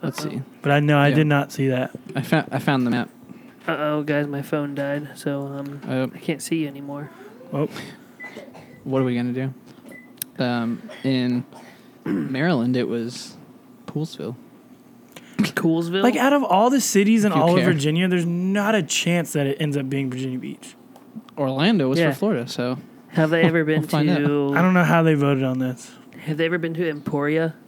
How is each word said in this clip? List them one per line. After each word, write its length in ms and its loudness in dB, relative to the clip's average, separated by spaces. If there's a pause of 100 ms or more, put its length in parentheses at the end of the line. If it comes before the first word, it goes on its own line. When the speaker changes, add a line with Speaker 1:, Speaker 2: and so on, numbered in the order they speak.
Speaker 1:
Let's 240 -6
Speaker 2:
Uh-oh. 60 -6
Speaker 1:
see. 100 -8 (200)
Speaker 3:
But 100 0
I 80 6
know, 180 4
I 120 6
Speaker 1:
Yeah. 60 2
Speaker 3:
did 120 4
not 240 0
see 160 -2
that. 240 -2 (240)
Speaker 1:
I 60 -4
found, 320 0
I 60 0
found 280 0
the 40 0
map. 180 -2 (580)
Speaker 2:
Uh-oh, 360 -2
guys, 240 0
my 140 -6
phone 340 -4
died, 400 -4
so, 320 -6
um, 400 -10
Speaker 1:
Uh, 260 -2
Speaker 2:
I 60 -16
can't 220 -6
see 200 -2
you 80 -4
anymore. 420 -12 (400)
Speaker 3:
Oh. 160 -2 (1160)
Speaker 1:
What 160 0
are 40 2
we 100 0
gonna 180 -2
do? 200 -4 (880)
Um, 400 -4 (220)
in 400 0 (320)
<clears throat> 300 -20
Maryland, 720 0
it 100 0
was 480 -6 (520)
Poolsville. 480 -8 (1040)
Speaker 2:
Coolsville? 640 0
Speaker 3:
Like, 140 6
out 160 4
of 100 4
all 260 4
the 120 2
cities 440 4
in 60 2
Speaker 1:
If 60 0
you 40 4
Speaker 3:
all 100 6
of 100 6
Speaker 1:
care. 120 4
Speaker 3:
Virginia, 340 2
there's 180 2
not 500 0
a 80 2
chance 500 0
that 140 2
it 140 -2
ends 160 0
up 120 -4
being 200 -2
Virginia 300 -6
Beach. 360 -14 (600)
Speaker 1:
Orlando 520 2
was 100 2
Speaker 2:
Yeah. 120 4
Speaker 1:
for 80 -4
Florida, 280 0
so 300 -4 (320)
Speaker 2:
Have 200 2
they 140 2
ever 140 4
Speaker 1:
<laughs> 80 2
we'll 160 2
Speaker 2:
been 60 -6
Speaker 1:
find 220 2
out. 100 2
Speaker 2:
to 360 2
Speaker 3:
I 60 2
don't 120 4
know 100 6
how 200 4
they 100 6
voted 300 2
on 160 0
this. 320 -6 (340)
Speaker 2:
Have 120 -4
they 80 0
ever 120 0
been 180 -4
to 140 -2
Emporia? 680 -2 (120)